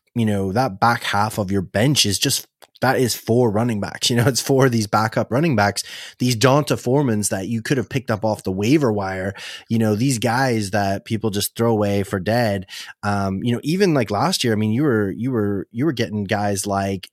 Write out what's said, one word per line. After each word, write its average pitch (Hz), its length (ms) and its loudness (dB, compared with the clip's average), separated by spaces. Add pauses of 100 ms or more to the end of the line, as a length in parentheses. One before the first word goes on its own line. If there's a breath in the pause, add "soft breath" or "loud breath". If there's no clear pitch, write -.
(140)
you 117 120 0
know, 98 260 0
that 107 300 -2
back 117 220 2
half 104 340 -2
of 95 140 -2
your 98 100 0
bench 117 440 2
is 101 140 -2
just, - 280 -4 (320)
that 123 200 2
is 123 160 2
for 120 340 2
running 107 300 -2
backs. - 280 -6
<laughs> - 40 0
You 117 60 2
know, 117 100 4
it's 127 140 0
for 135 280 4
these 113 160 0
backup 110 460 0
running 143 240 2
backs, 101 280 0 (360 loud breath)
these 123 160 0
Donta 131 400 4
Formans 120 540 0
that 98 180 -4
you 113 160 -4
could 143 140 0
have 113 120 -4
picked 127 220 -4
up 101 120 -2
off 107 200 -2
the 98 80 -4
waiver 113 420 2
wire. 95 400 -4 (340 loud breath)
You 113 120 2
know, 107 160 4
these 123 240 0
guys 117 520 0
that 101 320 0
people 110 280 -2
just 98 240 -4
throw 117 160 2
away 101 320 2
for 98 160 -2
dead. 101 480 -2 (340 loud breath)
Um, 98 420 -2
you 120 80 0
know, 117 120 -2
even, 175 320 2
like, 117 160 0
last 131 320 0
year, 117 100 2
I 104 40 0
mean, 107 140 0
you 120 120 0
were, 110 260 2
you 117 220 -4
were, 101 400 0
you 117 140 -2
were 165 60 0
getting 107 340 -4
guys 101 420 -2
like 98 460 -2